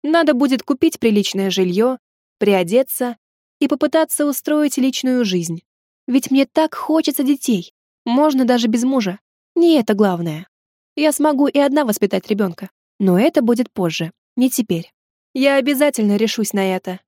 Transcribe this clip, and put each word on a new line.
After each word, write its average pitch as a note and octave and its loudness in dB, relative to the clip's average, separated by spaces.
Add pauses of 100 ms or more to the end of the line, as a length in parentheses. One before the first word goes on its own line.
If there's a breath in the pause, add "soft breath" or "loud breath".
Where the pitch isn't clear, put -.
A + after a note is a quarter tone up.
Надо D#4 2
будет C4 0
купить - -2
приличное G3+ 0
жильё, F#3+ 0 (400)
приодеться G#3 0 (420)
и C#4 2
попытаться D4+ 0
устроить D4+ -2
личную B3+ 0
жизнь. E3+ -4 (420)
Ведь B3+ 0
мне C4+ 2
так D#4 -2
хочется D#4 -2
детей. B3+ -2 (320)
Можно C4 2
даже A#3+ 2
без A3+ 0
мужа. A#3 -2 (380)
Не E4+ 4
это G#3 0
главное. F3 -2 (480)
Я D4+ 0
смогу C#4+ 0
и C#4 -2
одна C#4+ 2
воспитать G3+ -2
ребёнка. G3 -4 (300)
Но F#3+ 2
это D4 2
будет A#3 0
позже, E3+ -4 (240)
не B3+ 0
теперь. F3+ -4 (400)
Я C#4 0
обязательно B3+ 0
решусь A3 -2
на F#3+ 0
это. F#3 -8